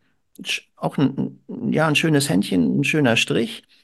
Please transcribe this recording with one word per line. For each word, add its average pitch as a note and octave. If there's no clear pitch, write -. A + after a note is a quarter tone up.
sch-, -
auch -
ein, C3+
ja, D#3
ein D3+
schönes D3
Händchen, E3+
ein -
schöner D#3
Strich. -